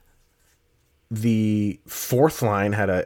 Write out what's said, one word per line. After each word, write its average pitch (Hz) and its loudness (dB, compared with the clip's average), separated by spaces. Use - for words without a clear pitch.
The 107 0
fourth - 0
line 101 0
had 104 0
an 92 0